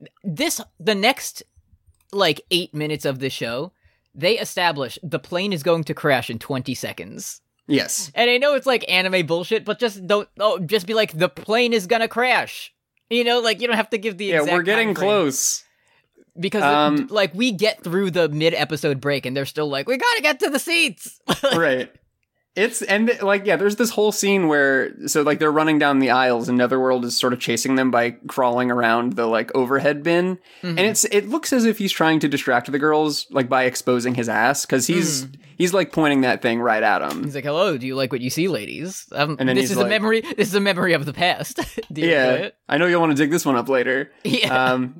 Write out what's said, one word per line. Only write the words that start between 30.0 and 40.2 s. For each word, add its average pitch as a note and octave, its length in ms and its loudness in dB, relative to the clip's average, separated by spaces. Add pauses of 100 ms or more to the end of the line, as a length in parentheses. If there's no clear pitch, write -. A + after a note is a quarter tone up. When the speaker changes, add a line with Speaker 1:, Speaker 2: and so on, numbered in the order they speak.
Speaker 2:
bin. F3 360 0 (260)
Speaker 1:
Mm-hmm. F3+ 60 -6
Speaker 2:
And E3+ 100 -2
it's, G#3 260 2
it G#3 240 0
looks D#4 240 -2
as A#3 120 4
if A3 120 2
he's G3 140 -2
trying D#3+ 300 2
to D3+ 60 2
distract C3+ 440 0
the C#3 80 -2
girls, D3+ 500 0
like, C3+ 180 0
by C3 180 2
exposing B2 500 0
his A#2 120 -2
ass, A2+ 380 0
'cause C3 220 0
he's, D#3+ 380 0
Speaker 1:
Mm-hmm. - 160 -20 (180)
Speaker 2:
he's, F3 160 0
like, F#3 160 2
pointing C#3+ 300 2
that B2 200 2
thing A#2+ 180 0
right A2+ 220 2
at G2 220 2
'em. D2 220 -4
Speaker 1:
He's C#3+ 100 -10
like, C3+ 80 -8
"Hello, D#3 340 0
do A#2+ 80 -8
you C3 100 -6
like C3 160 -2
what B2 100 -4
you B2+ 100 -4
see, E3+ 160 -2
ladies? B2+ 640 -8
Um, D3 260 -2
Speaker 2:
And C3 100 -2
then B2+ 80 2
Speaker 1:
this C3 100 2
Speaker 2:
he's - 80 -4
Speaker 1:
is - 40 0
Speaker 2:
like B2 80 2
Speaker 1:
a - 40 -2
memory, A3 320 0